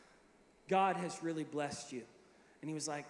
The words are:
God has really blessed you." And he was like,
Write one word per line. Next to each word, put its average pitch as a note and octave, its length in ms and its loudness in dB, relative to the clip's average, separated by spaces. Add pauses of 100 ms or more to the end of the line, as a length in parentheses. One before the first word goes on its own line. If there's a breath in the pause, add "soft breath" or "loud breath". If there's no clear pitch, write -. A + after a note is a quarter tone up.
(680 loud breath)
God F#3+ 280 6
has E3+ 260 -4
really D#3+ 220 0
blessed C#3+ 480 -4
you." B2 100 -4 (580 loud breath)
And D3 80 -8
he D#3 60 -2
was D3 120 -4
like, D3 240 -4